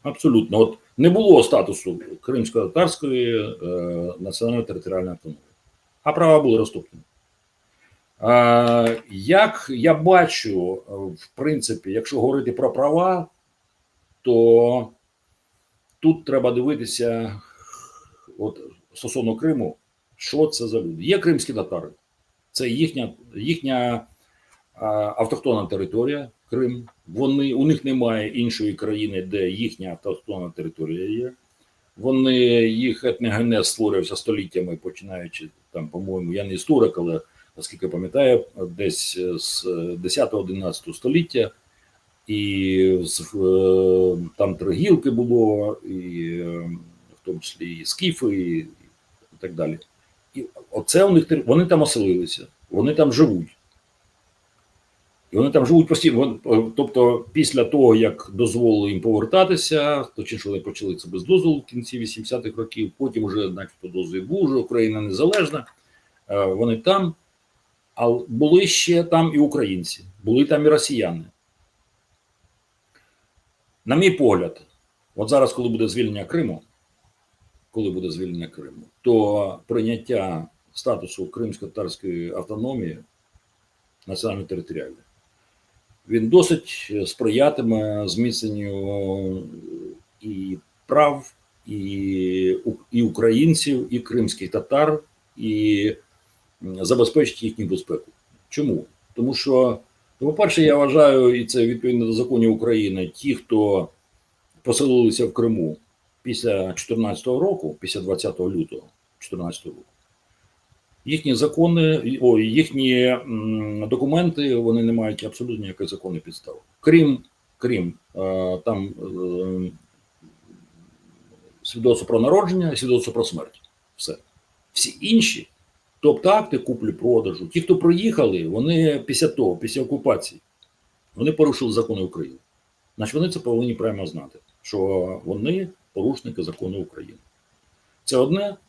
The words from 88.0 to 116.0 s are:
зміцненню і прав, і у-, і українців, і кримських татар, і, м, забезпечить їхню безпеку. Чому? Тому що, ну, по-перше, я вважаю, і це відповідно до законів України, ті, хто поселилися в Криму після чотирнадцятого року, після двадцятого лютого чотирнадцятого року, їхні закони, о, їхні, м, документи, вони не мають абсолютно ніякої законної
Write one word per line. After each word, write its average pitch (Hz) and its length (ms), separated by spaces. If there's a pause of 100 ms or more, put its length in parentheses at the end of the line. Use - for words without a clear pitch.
зміцненню 98 1400 (800)
і 95 360 (280)
прав, 139 480 (320)
і 95 1000
у-, 113 80 (180)
і 117 100
українців, 123 920
і 123 60
кримських 110 500
татар, 151 500 (380)
і, 107 580 (680)
м, 92 220
забезпечить 120 580
їхню 110 220
безпеку. 90 460 (380)
Чому? 123 360 (280)
Тому 123 200
що, 127 460 (420)
ну, 139 60
по-перше, 165 340
я 151 140
вважаю, 139 600
і 123 100
це 117 220
відповідно 120 380
до 113 80
законів 117 380
України, 107 560
ті, 139 280
хто 101 540 (720)
поселилися 120 640
в - 80
Криму 104 440 (440)
після 104 520
чотирнадцятого 113 640
року, 80 400
після 95 220
двадцятого 90 500
лютого 85 320 (360)
чотирнадцятого 87 560
року, - 120 (1200)
їхні 143 300
закони, 156 840
о, 123 180
їхні, 127 640
м, 110 840
документи, 143 680
вони 117 280
не 113 100
мають 110 300
абсолютно 110 380
ніякої 95 280
законної 90 320